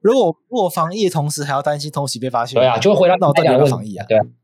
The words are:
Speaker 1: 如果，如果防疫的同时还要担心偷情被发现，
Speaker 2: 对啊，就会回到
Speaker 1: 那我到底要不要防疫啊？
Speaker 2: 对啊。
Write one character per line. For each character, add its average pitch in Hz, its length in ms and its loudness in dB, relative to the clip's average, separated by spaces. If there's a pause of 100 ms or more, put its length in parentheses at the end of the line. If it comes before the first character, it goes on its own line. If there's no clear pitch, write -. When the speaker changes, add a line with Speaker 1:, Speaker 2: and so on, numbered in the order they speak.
Speaker 1:
如 208 120 4
果， 202 240 2 (100)
如 247 100 -6
果 190 120 0
防 165 240 -4
疫 214 120 -2
的 180 40 2
同 156 180 -2
时 147 160 -6
还 143 80 -6
要 139 120 -2
担 147 160 -2
心 147 120 -10
偷 143 160 -6
情 120 140 -8
被 131 80 -6
发 120 160 -2
现， 117 160 -2
Speaker 2:
对 131 60 4
啊， 120 100 2
就 185 160 2
会 196 80 0
回 175 80 4
到 180 100 4
Speaker 1:
那 170 80 2
我 143 60 2
到 135 80 2
底 156 80 2
要 131 80 4
不 147 80 4
要 - 0 -
防 127 180 -2
疫 104 120 -14
啊？ 98 120 -14
Speaker 2:
对 110 80 2
啊。 104 80 4 (200)